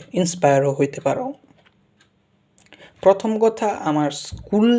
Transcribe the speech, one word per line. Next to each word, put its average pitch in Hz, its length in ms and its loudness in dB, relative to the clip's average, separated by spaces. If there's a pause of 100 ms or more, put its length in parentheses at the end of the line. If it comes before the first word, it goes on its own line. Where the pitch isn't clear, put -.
(120)
ইন্সপায়ারও 143 600 0
হইতে 139 280 -4
পারো। 147 240 -2 (1800)
প্রথম 196 360 4
কথা, 220 300 0 (160)
আমার 151 260 0 (140)
স্কুল - 420 -2 (120)